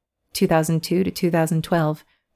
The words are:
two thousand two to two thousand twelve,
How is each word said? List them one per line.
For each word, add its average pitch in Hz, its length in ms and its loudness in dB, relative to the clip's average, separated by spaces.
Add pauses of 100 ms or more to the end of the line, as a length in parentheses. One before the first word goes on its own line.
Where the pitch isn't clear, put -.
(340)
two 190 120 0
thousand 165 360 2
two 175 220 0
to - 60 -4
two 175 200 -2
thousand 160 340 0
twelve, 156 400 -2 (320)